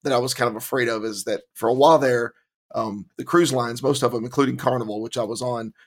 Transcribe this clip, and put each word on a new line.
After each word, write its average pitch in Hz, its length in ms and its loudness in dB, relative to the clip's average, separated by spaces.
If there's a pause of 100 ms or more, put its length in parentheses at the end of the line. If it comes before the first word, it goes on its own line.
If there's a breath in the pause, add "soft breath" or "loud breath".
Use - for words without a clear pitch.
that 143 80 -2
I 120 60 4
was 127 160 0
kind 120 140 0
of 107 80 -4
afraid 123 320 -2
of 110 160 -2
is 107 200 -6
that 107 180 -4 (120)
for 113 140 0
a 123 60 4
while 147 240 8
there, 123 340 0 (420)
um, 104 320 -6 (120)
the 131 60 -8
cruise 170 280 2
lines, 120 300 -2
most 135 200 0
of 120 120 2
'em, 113 100 -4
including 131 320 0
Carnival, 117 440 -4
which 117 180 -8
I 117 60 0
was 110 180 -6
on, 117 300 -6 (140)